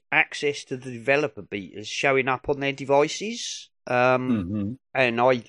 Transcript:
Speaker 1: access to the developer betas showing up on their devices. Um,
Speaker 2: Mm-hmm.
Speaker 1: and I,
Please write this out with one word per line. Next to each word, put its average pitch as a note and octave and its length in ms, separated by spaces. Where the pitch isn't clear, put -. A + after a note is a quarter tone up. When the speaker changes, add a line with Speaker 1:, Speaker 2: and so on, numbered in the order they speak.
Speaker 1:
access D3 540
to C3+ 120
the B2+ 140
developer C3 520
betas G2+ 440
showing C3+ 420
up B2+ 200
on C#3 120
their C#3 120
devices. D3 960
Um, B2+ 420
Speaker 2:
Mm-hmm. G#2 420
Speaker 1:
and A#2+ 260
I, B2+ 280